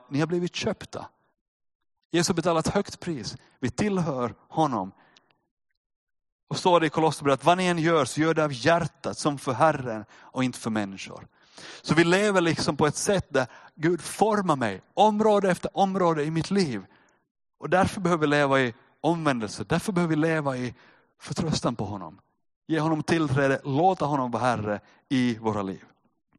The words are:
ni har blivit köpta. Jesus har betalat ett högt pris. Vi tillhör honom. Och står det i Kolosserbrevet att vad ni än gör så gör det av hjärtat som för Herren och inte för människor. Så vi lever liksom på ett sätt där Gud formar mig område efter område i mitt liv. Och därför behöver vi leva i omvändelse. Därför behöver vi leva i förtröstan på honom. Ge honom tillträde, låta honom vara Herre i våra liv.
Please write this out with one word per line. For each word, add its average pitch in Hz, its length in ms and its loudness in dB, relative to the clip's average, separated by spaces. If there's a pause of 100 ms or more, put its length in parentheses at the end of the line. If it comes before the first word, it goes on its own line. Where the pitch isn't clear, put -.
ni 139 120 -2
har 160 60 2
blivit 175 280 -4
köpta. - 520 -6 (1040)
Jesus 170 180 0
har 190 60 0
betalat 165 320 0
ett - 80 -2
högt - 260 -4
pris. 143 360 -8 (220)
Vi 123 120 -4
tillhör 156 640 -2 (140)
honom. 120 440 0 (1600)
Och 139 80 -6
står 175 240 4
det 160 60 2
i 147 40 0
Kolosserbrevet 143 500 0
att 131 60 -2
vad 180 120 6
ni 185 80 0
än 175 120 2
gör 160 260 2
så 143 160 -4
gör 160 140 2
det 156 100 2
av 143 80 -2
hjärtat 139 680 -2
som 143 200 -2
för 135 140 -4
Herren 127 600 0
och - 320 -6
inte 123 140 -4
för - 120 -6
människor. 101 560 -8 (560)
Så - 120 -2
vi 165 100 6
lever 190 360 4
liksom 160 360 0
på 156 100 2
ett 147 100 0
sätt 196 340 0
där 135 160 0 (280)
Gud 165 260 0
formar 196 560 2
mig 107 260 -2 (120)
område 208 560 4
efter - 280 -4
område 180 460 2
i 156 60 -4
mitt 160 200 -2
liv. 143 360 0 (720)
Och 160 120 -8
därför 190 300 2
behöver 175 200 2
vi 151 60 2
leva 143 340 4
i 120 140 0 (260)
omvändelse. 143 640 -2
Därför 170 280 -4
behöver 175 240 0
vi 151 40 2
leva 156 360 -2
i 123 180 -6 (440)
förtröstan - 580 -4
på 113 80 -6
honom. 95 360 -12 (460)
Ge 156 140 0
honom 156 220 0
tillträde, 139 640 2
låta 160 400 2
honom 139 260 -2
vara 113 120 -2
Herre 107 380 -2 (280)
i 123 300 2
våra 110 240 -2
liv. 95 220 -6 (540)